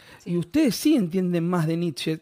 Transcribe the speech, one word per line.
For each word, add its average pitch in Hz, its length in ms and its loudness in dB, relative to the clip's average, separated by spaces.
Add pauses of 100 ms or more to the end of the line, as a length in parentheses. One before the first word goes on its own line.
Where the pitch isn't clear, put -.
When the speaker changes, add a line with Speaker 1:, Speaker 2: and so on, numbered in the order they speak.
(180)
Speaker 1:
Sí. - 140 -10
Speaker 2:
y 175 60 0
ustedes 254 380 0
sí 302 200 2
entienden 175 520 0
más 180 200 0
de 165 100 0
Nietzsche. 165 440 -4